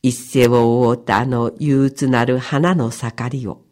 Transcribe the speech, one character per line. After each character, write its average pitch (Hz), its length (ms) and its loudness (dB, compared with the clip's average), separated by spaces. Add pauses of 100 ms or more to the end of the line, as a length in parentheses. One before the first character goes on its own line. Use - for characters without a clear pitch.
一 127 100 2
世 123 360 0
を 120 340 4
覆 117 100 4
っ 120 60 0
た 104 200 0
あ 123 80 0
の 120 320 -2
憂 139 260 2
鬱 135 240 -2
な 120 160 2
る 127 140 0
花 151 360 0
の 117 160 0
盛 123 500 -8
り 113 60 -10
を - 260 -10